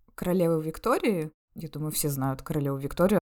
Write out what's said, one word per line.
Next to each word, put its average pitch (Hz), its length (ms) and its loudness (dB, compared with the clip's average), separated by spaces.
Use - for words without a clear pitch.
королевы 170 480 2
Виктории. 175 680 0
Я 160 140 -10
думаю, 151 240 -6
все - 160 -2
знают 135 340 -2
королеву 143 340 -2
Викторию. 170 420 2